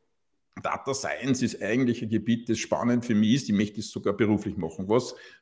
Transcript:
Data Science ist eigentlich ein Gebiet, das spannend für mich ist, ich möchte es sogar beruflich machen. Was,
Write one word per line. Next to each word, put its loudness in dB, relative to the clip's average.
Data -2
Science -2
ist -2
eigentlich 0
ein -6
Gebiet, 0
das 0
spannend 0
für 0
mich 6
ist, -2
ich 2
möchte 0
es -8
sogar -2
beruflich 2
machen. -6
Was, 2